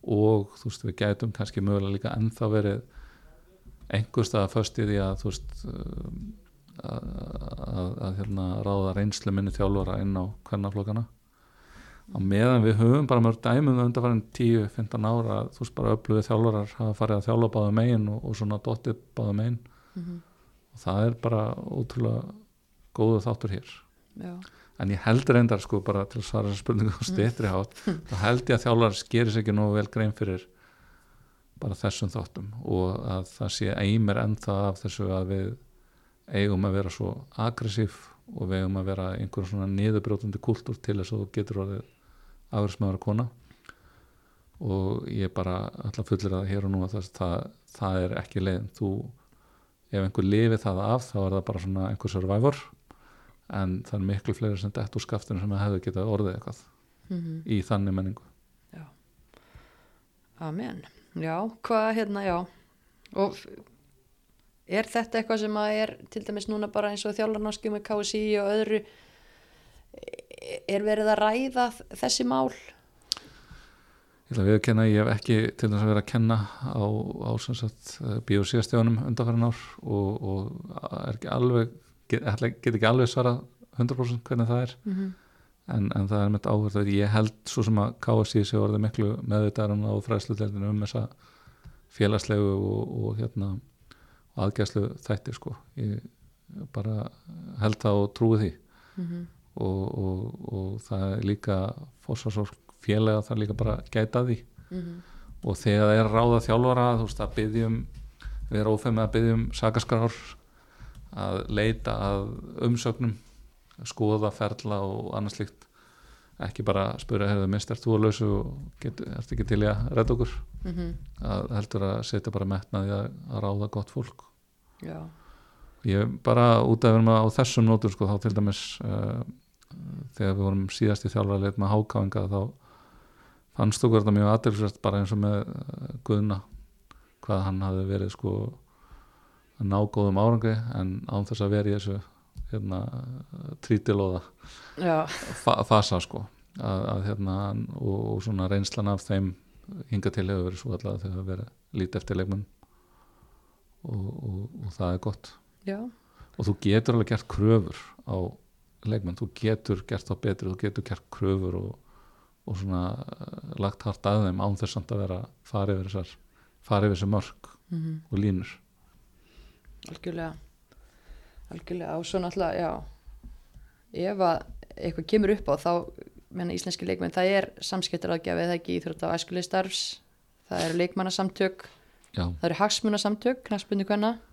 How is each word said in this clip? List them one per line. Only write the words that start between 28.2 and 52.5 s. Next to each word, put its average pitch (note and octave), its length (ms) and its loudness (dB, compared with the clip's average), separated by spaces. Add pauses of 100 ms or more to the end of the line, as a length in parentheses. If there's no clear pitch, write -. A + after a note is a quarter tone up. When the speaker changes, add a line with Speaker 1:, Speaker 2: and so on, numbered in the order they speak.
Speaker 1:
ég B2 80 6
að G#2+ 80 0
þjálfarar A2+ 320 4
skeri A#2 340 2
sig A2 140 2
ekki G#2+ 100 2
nógu G#2 220 4
vel G#2+ 100 2
grein G#2+ 260 0
fyrir G2 340 -4 (1120)
bara F#2+ 200 -6
þessum G2+ 320 -2
þáttum G2 380 -8 (160)
og F#2 400 0
að F#2 260 -4
það - 240 -6
sé G2 240 -2
eimir G2+ 400 4
ennþá G#2+ 460 0
af G2 180 0
þessu G2 320 -4
að F#2+ 160 0
við G2 220 -2 (760)
eigum G2 360 2
að G2 80 2
vera F#2+ 180 0
svo F#2+ 200 -4 (240)
aggressív A2 580 -2 (360)
og G#2+ 200 -6
við F#2+ 140 0
eigum F#2+ 180 0
að F#2 80 -2
vera F#2+ 200 -2 (100)
einhver G2 260 -4
svona G2 240 -4
niðurbrjótandi G#2 720 0
kúltúr A2+ 400 -2
til G#2+ 160 -2
þess F#2 160 -4
að G#2+ 80 -2
þú G2 120 -6
getur G2+ 280 -4
orðið G2 240 -6 (640)
afreksmaður G2+ 480 0
og - 40 -6
kona. A2 260 0 (1300)
Og G2 480 0
ég F#2+ 260 -2
bara F#2 440 -2
ætla - 260 -8
að - 60 -6
fullyrða F#2+ 380 0
hér G2 180 -2
og G2 80 0
nú F#2+ 100 0
að G2 140 -4
það, G2 160 -8
það, F2+ 240 -2 (300)
það F#2+ 340 -2
er F2+ 160 -2
ekki F#2 260 -4
leiðin. F#2+ 300 -2
Þú, G2+ 180 -2 (1000)
ef G2 100 0
einhver F#2+ 240 0
lifir A2 340 6
það F#2+ 220 0
af, A#2+ 220 0
þá - 160 -8
er F#2+ 160 2
það F#2 100 -2
bara F#2 160 -4
svona F#2+ 260 -2
einhver - 240 -4
survivor, G#2 460 2 (880)